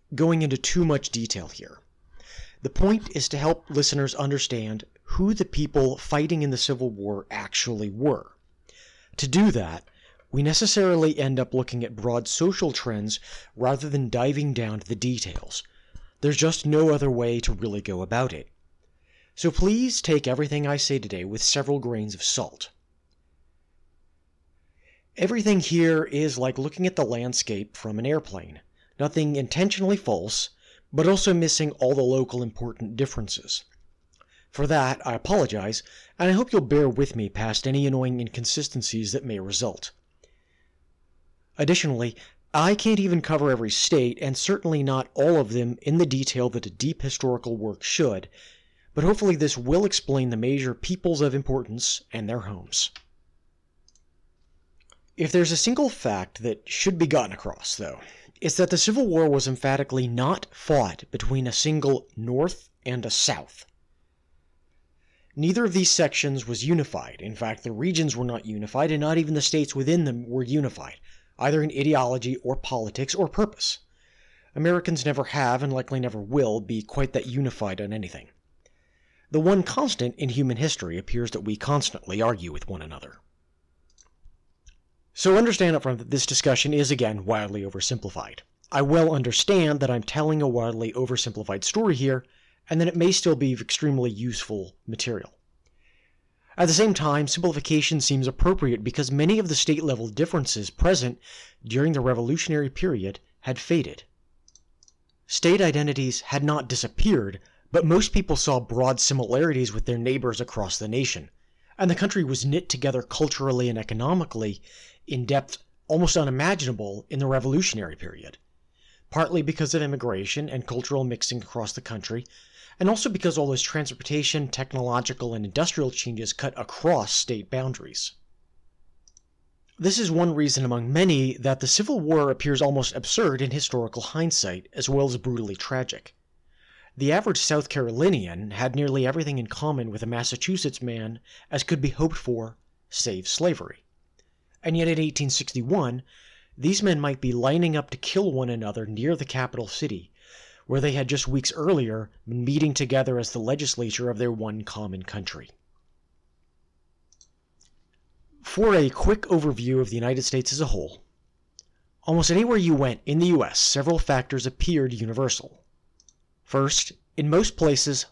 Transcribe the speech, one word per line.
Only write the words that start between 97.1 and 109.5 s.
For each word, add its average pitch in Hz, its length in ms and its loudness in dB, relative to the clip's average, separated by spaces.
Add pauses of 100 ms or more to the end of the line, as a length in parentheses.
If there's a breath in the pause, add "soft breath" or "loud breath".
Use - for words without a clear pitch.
simplification 160 720 0
seems 135 260 2
appropriate 135 560 2
because 131 300 -2
many 156 260 4
of 196 100 0
the 151 60 -2
state-level 139 540 0
differences 127 640 -2
present 127 480 2 (440 loud breath)
during 131 300 2
the 143 80 0
Revolutionary 131 720 0
period 107 500 -2 (200)
had 131 180 -6
faded. - 460 -2 (1200)
State 180 340 4
identities 143 640 2
had 139 200 -2
not 147 280 0
disappeared, 120 680 2 (320 soft breath)
but 170 140 4
most 175 300 4
people 185 220 4
saw 139 240 2
broad 127 380 2
similarities 131 760 2